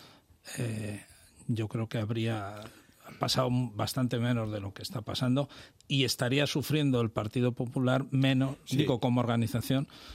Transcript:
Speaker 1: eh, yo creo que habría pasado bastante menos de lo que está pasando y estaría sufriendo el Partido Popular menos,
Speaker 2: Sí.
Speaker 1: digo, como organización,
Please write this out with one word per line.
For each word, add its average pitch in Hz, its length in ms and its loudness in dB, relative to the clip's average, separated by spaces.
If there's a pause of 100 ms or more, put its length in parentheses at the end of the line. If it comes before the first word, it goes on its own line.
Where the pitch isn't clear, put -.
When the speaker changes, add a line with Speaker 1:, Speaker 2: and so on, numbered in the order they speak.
(600)
Speaker 1:
eh, 107 420 -6 (460)
yo 110 220 -2
creo 113 180 -4
que 120 100 -4
habría 110 640 -2 (580)
pasado 131 320 2
bastante 123 680 0
menos 117 320 0
de 104 80 -4
lo 98 140 -8
que - 80 -14
está 104 200 -8
pasando 131 460 0 (400)
y 135 180 2
estaría 131 420 2
sufriendo 139 540 2
el 113 100 0
Partido 123 400 0
Popular 127 600 0
menos, 135 540 2
Speaker 2:
Sí. 131 120 0
Speaker 1:
digo, 139 220 4
como 123 220 4
organización, 117 640 0 (280)